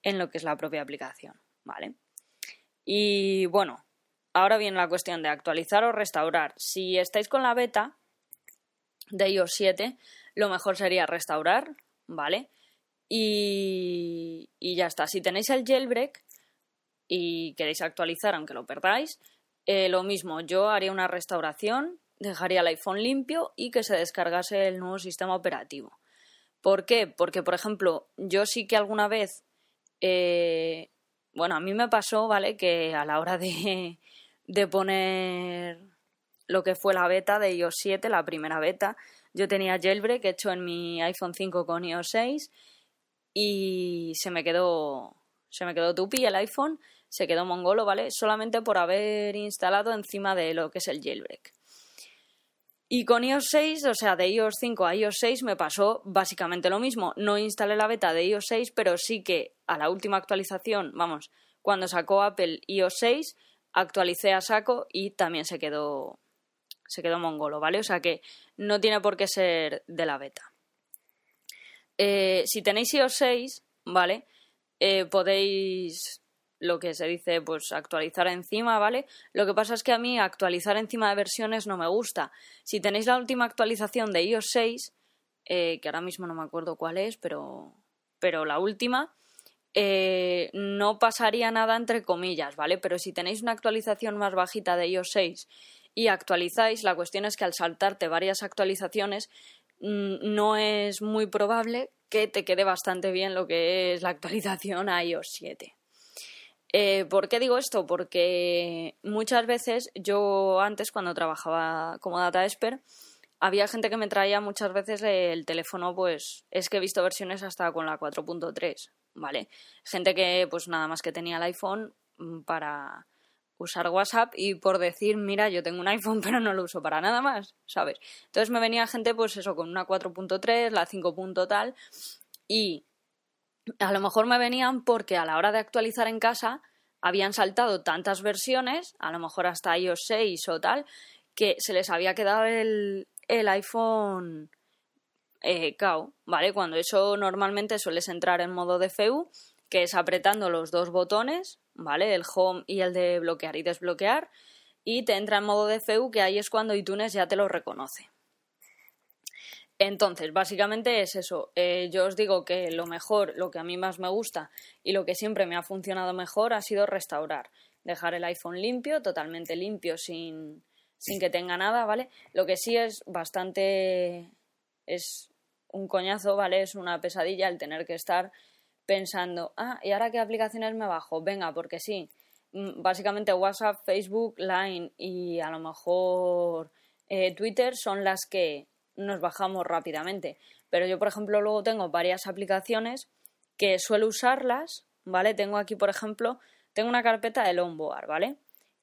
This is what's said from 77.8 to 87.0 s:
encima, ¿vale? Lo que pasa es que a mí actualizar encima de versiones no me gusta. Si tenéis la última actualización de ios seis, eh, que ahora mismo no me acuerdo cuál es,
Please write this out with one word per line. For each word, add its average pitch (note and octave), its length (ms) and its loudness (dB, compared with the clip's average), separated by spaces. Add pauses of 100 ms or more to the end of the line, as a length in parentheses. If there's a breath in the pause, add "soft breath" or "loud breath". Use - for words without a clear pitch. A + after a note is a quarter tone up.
encima, G#3 520 0
¿vale? B3 280 2 (260 loud breath)
Lo G3+ 140 4
que G3 80 2
pasa G#3+ 200 2
es A3+ 80 -2
que B3 100 4
a A3+ 60 4
mí B3 200 0
actualizar F#3 580 2
encima A3 320 0
de G3+ 80 2
versiones G#3+ 500 -2
no G3 100 -4
me E3+ 120 0
gusta. G3 440 -2 (320 loud breath)
Si G#3 160 -4
tenéis G#3 260 0
la B3 100 6
última B3 300 0
actualización A3 640 0
de E3+ 120 4
ios A3 260 0
seis, A#3 420 0 (540)
eh, E3+ 340 0
que - 80 -6
ahora D#3+ 140 -4
mismo F3+ 240 -8
no E3 80 -8
me D#3+ 80 -8
acuerdo E3 340 -6
cuál E3 220 -4
es, G#3+ 180 -2